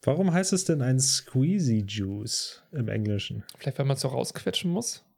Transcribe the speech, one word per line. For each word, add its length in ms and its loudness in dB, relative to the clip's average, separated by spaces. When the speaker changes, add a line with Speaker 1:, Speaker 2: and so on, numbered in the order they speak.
Speaker 1:
Warum 280 2
heißt 220 2
es 120 0
denn 180 2
ein 160 4
Squeezy 880 2
Juice 720 -6
im 160 -2
Englischen? 560 -2
Speaker 2:
Vielleicht, 220 -6
weil 80 2
man 80 2
es 60 -8
so 80 0
rausquetschen 600 -2
muss? 340 -4